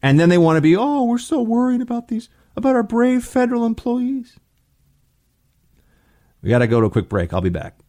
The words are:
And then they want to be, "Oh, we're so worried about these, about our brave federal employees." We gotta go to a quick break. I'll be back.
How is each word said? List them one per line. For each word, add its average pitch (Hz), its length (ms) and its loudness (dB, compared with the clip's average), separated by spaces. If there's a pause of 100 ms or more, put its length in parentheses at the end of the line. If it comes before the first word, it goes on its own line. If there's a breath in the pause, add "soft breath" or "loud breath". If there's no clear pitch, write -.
And 135 160 4
then 170 80 4
they 175 100 4
want 160 200 4
to 156 40 0
be, 156 140 4
"Oh, 269 300 0
we're 240 120 0
so 269 240 -4
worried 240 380 -2
about 240 280 -8
these, 226 200 -8 (280)
about 262 200 0
our 240 60 2
brave 240 420 0
federal 240 440 -2
employees." 247 720 -6 (2000)
We - 80 -6
gotta 120 160 4
go 117 160 2
to 110 60 2
a - 20 0
quick 92 180 -2
break. 87 260 -4
I'll 90 80 -2
be 92 80 0
back. 85 280 -8 (120)